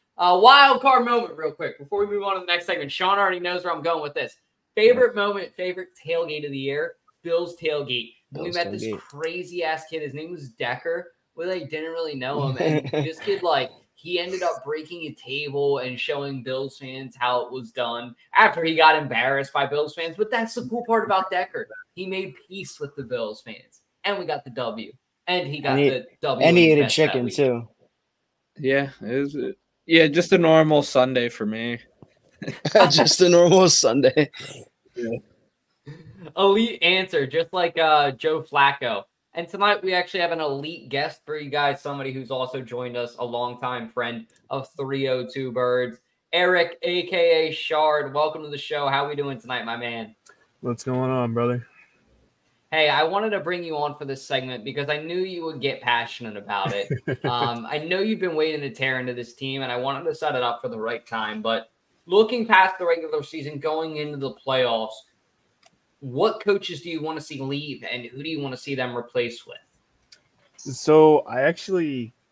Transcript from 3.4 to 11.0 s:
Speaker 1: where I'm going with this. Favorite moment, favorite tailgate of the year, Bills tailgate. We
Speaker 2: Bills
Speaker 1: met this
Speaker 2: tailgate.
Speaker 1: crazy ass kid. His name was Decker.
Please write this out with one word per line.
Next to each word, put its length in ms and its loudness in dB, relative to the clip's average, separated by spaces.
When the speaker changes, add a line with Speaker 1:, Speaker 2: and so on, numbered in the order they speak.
Speaker 1:
where 100 -4
I'm 80 -6
going 220 -2
with 100 -8
this. 220 -6
Favorite 400 6
moment, 400 -2
favorite 340 -8
tailgate 400 -4
of 60 -10
the 80 -8
year, 360 -6
Bills 320 -4
tailgate. 580 -4
We 100 -10
Speaker 2:
Bills 120 -8
Speaker 1:
met 160 -4
this 140 -8
Speaker 2:
tailgate. 140 -6
Speaker 1:
crazy 640 -10
ass 260 -4
kid. 140 -8
His 100 -10
name 160 -12
was 200 -14
Decker. 640 -8